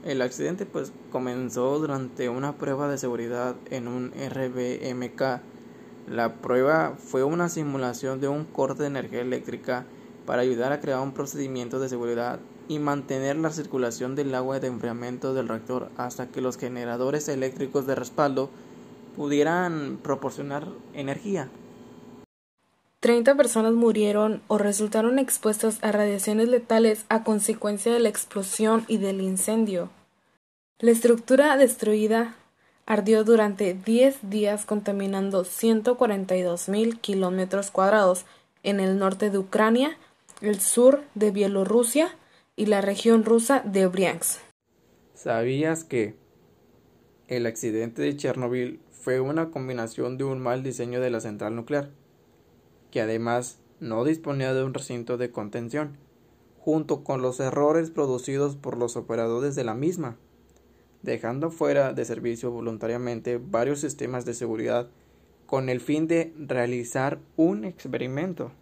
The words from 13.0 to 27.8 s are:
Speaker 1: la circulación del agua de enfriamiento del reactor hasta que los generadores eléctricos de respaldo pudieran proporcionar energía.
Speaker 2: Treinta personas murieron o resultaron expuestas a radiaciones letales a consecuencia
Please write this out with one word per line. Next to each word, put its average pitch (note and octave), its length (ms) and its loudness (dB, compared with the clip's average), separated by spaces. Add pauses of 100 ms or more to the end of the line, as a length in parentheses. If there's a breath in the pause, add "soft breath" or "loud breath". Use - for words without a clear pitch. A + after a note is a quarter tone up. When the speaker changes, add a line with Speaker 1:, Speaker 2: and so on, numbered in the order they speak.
Speaker 1:
la D#3+ 140 -2
circulación B2+ 640 -4
del C#3 220 -2
agua C3 240 -2
de C3 80 -4
enfriamiento B2 680 -6
del B2 140 -2
reactor A#2 480 -6
hasta B2 320 -8
que C3 140 -6
los B2 160 -4
generadores B2+ 680 -4
eléctricos C3 600 -2
de C3+ 80 0
respaldo C3+ 540 0 (680 loud breath)
pudieran D3 840 0
proporcionar C#3+ 680 -6 (260)
energía. C#3+ 560 -6 (1500)
Speaker 2:
Treinta A#3+ 360 6
personas A3+ 380 4
murieron G#3+ 760 2
o G#3 100 2
resultaron G#3+ 640 2
expuestas A3 640 0
a G#3+ 80 2
radiaciones G#3 560 2
letales A3+ 600 4
a A3 140 2
consecuencia G#3+ 680 0